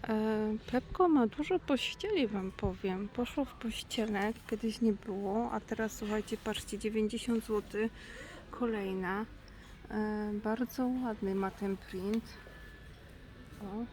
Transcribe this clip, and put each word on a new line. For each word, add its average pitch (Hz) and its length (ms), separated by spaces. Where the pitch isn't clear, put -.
E, 214 480
Pepko 254 380
ma 277 180
dużo 302 320
pościeli, 302 680
wam 190 260
powiem. 190 560
Poszło 247 360
w - 100
pościelę, 214 800
kiedyś 220 300
nie 226 120
było, 202 600
a 214 80
teraz, 220 360
słuchajcie, 214 480
patrzcie, 214 340
dziewięćdziesiąt 220 680
złotych, 214 480
kolejna. 196 760
E, 214 400
bardzo 240 420
ładny 240 480
ma 196 160
ten 196 260
print. 196 480
O. 208 320